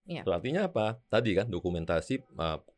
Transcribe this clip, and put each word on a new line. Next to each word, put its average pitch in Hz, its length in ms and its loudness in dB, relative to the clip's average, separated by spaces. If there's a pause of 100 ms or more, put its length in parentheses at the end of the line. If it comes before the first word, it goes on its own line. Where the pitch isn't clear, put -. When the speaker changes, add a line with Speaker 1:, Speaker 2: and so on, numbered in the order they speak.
Speaker 1:
ya. 170 240 -10
Speaker 2:
So, 90 80 2
artinya 147 320 0
apa? 110 400 -2
Tadi 107 320 2
kan 107 80 2
dokumentasi, 87 720 0
eh, 80 400 -4 (200)